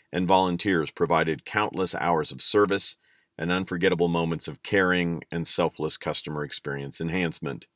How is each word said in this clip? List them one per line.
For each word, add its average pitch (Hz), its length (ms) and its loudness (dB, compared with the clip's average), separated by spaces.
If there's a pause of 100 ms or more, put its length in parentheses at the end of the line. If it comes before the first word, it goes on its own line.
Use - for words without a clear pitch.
(120)
and 90 160 0
volunteers 90 640 2
provided 80 540 0
countless 95 500 -2
hours 80 360 0
of 65 120 -6
service 98 520 4 (400)
and 82 160 -2
unforgettable 90 560 2
moments 82 400 -2
of - 140 -10
caring 90 680 2
and 85 160 -4
selfless 80 500 0
customer 76 460 -6
experience 69 580 -8
enhancement. 82 640 -4 (100)